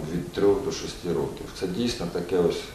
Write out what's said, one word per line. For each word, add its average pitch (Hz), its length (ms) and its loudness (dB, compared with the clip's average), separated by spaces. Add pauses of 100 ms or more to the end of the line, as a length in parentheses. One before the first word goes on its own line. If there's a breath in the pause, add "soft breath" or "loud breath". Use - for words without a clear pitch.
(140)
від - 180 -2
трьох 98 340 4
до 80 60 0
шести - 420 -4
років. - 320 -2 (140)
Це 95 80 0
дійсно 98 460 -2
таке 90 240 0
ось 85 240 4 (140)